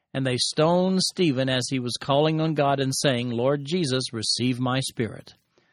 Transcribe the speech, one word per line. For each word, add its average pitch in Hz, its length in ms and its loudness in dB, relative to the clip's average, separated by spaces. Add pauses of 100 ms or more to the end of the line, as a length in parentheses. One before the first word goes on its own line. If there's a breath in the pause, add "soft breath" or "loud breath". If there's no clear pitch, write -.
(140 soft breath)
And 135 100 -2
they 127 120 0
stoned 180 640 2
Stephen 131 460 0
as 127 200 0
he 131 120 -2
was 120 200 -6
calling 156 400 2
on 160 140 0
God 139 240 2
and 135 160 0
saying, 123 360 0
'Lord 135 340 0
Jesus, 135 480 -2
receive 120 480 -2
my 127 180 0
spirit.' - 560 -6 (380)